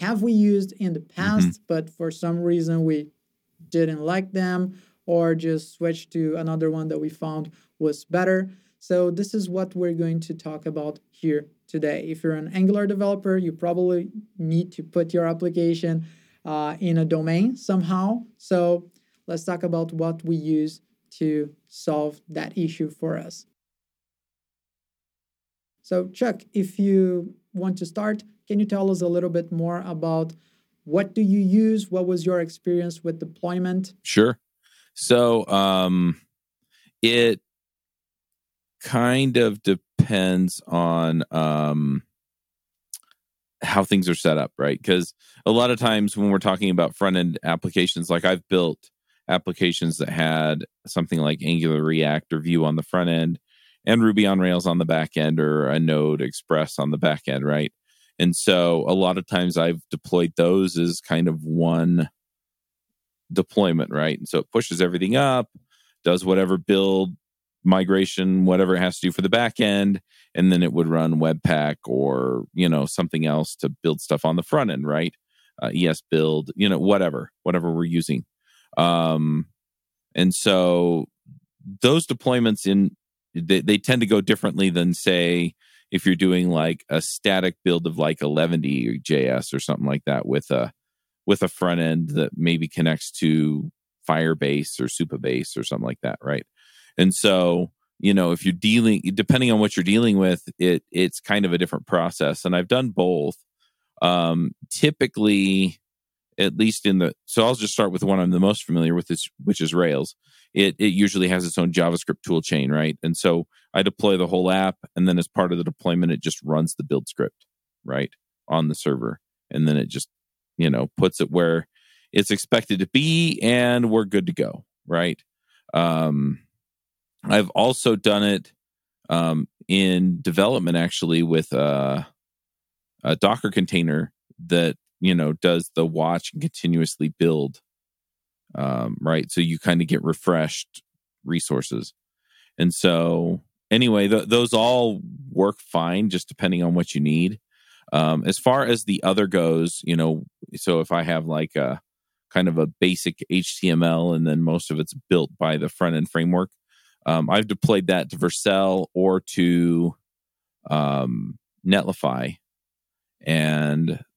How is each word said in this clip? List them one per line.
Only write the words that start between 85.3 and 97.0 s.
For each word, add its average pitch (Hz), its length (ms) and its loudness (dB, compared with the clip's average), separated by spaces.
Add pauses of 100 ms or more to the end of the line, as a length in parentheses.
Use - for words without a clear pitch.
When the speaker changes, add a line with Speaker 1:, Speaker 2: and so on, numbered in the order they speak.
Speaker 2:
if 92 160 -2
you're 90 80 6
doing, 90 340 2
like, 82 400 -2
a 80 140 0
static 92 600 -2
build 85 240 0
of, 82 120 -4
like, 78 240 -2
eleven 78 400 0
D 67 260 -2
or 58 80 -4
J 65 320 0
S 64 240 -2
or 69 80 -6
something - 260 -4
like 71 200 -4
that 69 180 -2
with 71 260 -4
a, 60 220 -2 (540)
with 98 160 2
a 90 60 0
front 87 320 -2
end 82 300 0
that 73 280 -4
maybe 82 300 0
connects 80 500 -2
to 76 520 0 (380)
Firebase 78 720 -2
or 64 40 -2
Supabase 64 720 -6
or 57 40 -6
something 58 240 -6
like 64 140 -8
that, - 220 -8
right? 65 240 -4 (520)
And 92 160 4